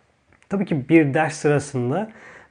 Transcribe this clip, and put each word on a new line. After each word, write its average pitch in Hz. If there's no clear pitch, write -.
Tabii 196
ki 135
bir 156
ders 156
sırasında 147